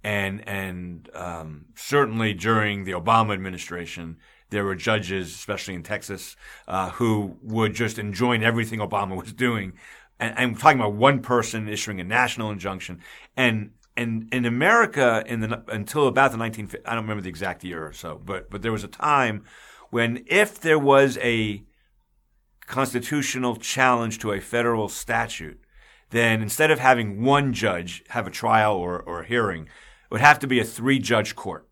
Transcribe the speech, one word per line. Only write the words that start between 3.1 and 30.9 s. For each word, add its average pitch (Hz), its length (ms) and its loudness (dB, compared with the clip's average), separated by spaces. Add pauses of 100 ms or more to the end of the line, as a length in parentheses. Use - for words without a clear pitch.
administration, 87 840 -10 (340)
there 101 120 0
were 95 120 0
judges, 90 580 -2
especially 98 400 -8
in 87 80 -8
Texas, 98 540 -10 (320)
uh, 92 240 -4
who 104 500 0
would 110 320 0
just 110 240 -4
enjoin 110 460 0
everything 113 360 0
Obama 98 400 -2
was 110 140 -12
doing. 110 400 -2 (460)
And 113 180 -4
I'm 120 180 0
talking 147 240 6
about 107 140 0
one 127 280 4
person 113 460 0
issuing 104 320 -6
a 87 40 -8
national 113 480 0
injunction. 92 500 -8 (340)
And, 110 360 2 (260)
and 113 340 -4
in 123 140 0
America, 135 800 4
in 117 140 -6
the, 110 280 -4
until 110 400 0
about 135 240 4
the 117 60 -6
nineteen, 110 320 -6 (160)
I 113 80 -6
don't 117 100 -4
remember 104 200 -6
the 92 60 -8
exact 90 340 -8
year 85 220 -8
or 76 60 -12
so, 78 320 -14
but, 101 280 -10
but 101 100 -10
there 113 100 -2
was 110 120 -4
a - 40 -12
time 127 560 0 (460)
when 117 380 -2
if 208 340 2
there 156 180 4
was 139 380 6
a 110 460 0 (1040)
constitutional 127 880 -2
challenge 117 640 2
to 107 120 -4
a 98 80 -2
federal 117 500 0
statute, 113 720 -6 (520)
then 113 320 4
instead 151 260 2
of 147 100 4
having 117 440 4
one 139 280 4
judge 90 580 -4
have 107 180 -4
a 87 40 -10
trial 110 440 4
or, 90 260 -4
or 85 200 -8
a 82 40 -12
hearing, 101 380 -2
it - 480 -18
would 113 100 -2
have 147 180 8
to 139 80 -4
be 127 120 2
a 107 40 2
three-judge 117 720 0